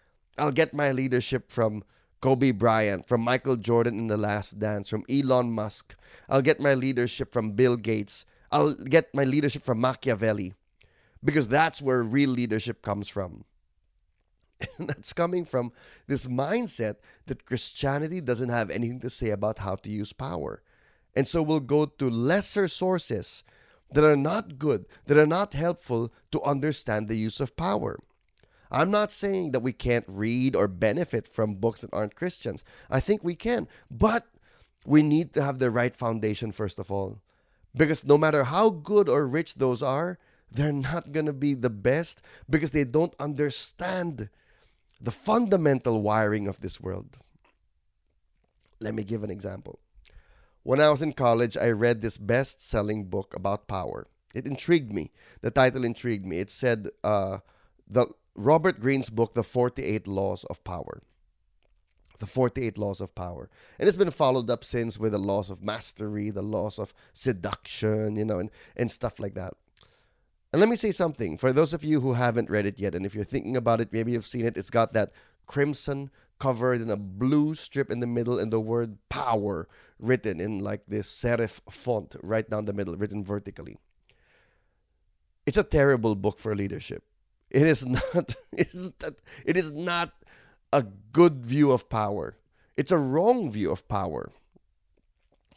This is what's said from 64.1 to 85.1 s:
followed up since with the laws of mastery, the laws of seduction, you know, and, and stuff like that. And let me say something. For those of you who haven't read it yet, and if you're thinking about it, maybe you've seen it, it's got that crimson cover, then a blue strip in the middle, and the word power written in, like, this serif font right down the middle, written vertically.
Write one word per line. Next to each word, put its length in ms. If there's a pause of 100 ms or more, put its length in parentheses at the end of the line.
followed 400
up 120
since 360
with 140
the 60
laws 300
of 160
mastery, 640
the 140
laws 360
of 140 (220)
seduction, 1040
you 100
know, 120
and, 120 (260)
and 140
stuff 280
like 140
that. 220 (1000)
And 80
let 80
me 80
say 140
something. 480
For 140
those 200
of 120
you 160
who 140
haven't 360
read 160
it 120
yet, 160
and 120
if 80
you're 100
thinking 320
about 240
it, 120
maybe 200
you've 140
seen 180
it, 120
it's 140
got 240
that 180 (340)
crimson 640 (280)
cover, 380
then 140
a 60
blue 580
strip 360
in 100
the 60
middle, 320
and 140
the 80
word 380 (100)
power 600 (300)
written 420
in, 180
like, 300
this 200
serif 520 (100)
font 520
right 260
down 160
the 80
middle, 240
written 260
vertically. 540 (1700)